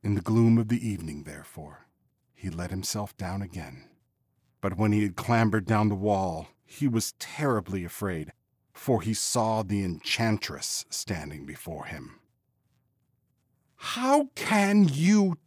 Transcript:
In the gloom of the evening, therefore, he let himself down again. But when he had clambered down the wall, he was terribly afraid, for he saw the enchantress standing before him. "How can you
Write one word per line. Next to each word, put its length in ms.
In 120
the 80
gloom 340
of 120
the 180
evening, 380
therefore, 600
he 160
let 220
himself 480
down 240
again. 480
But 160
when 140
he 100
had 120
clambered 520
down 240
the 40
wall, 540
he 240
was 300
terribly 680
afraid, 480
for 300
he 100
saw 500
the 200
enchantress 1040
standing 560
before 400
him. 340
"How 580
can 500
you 640